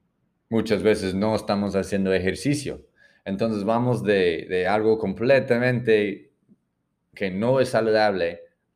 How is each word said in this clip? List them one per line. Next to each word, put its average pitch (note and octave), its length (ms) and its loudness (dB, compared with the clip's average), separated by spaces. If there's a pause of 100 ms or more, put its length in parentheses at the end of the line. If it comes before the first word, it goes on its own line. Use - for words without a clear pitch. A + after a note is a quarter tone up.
(500)
muchas A2 320 0
veces F#2+ 320 2
no G#2+ 220 0
estamos G2+ 400 -2
haciendo F#2+ 380 -2
ejercicio. F2+ 760 -4 (380)
Entonces G2+ 380 -2
vamos A#2 400 0
de, F#2 460 2
de F#2 160 0
algo G#2+ 320 2
completamente A#2 1300 0 (800)
que G2 160 -6
no A#2 300 0
es B2 100 2
saludable G#2+ 720 0 (340)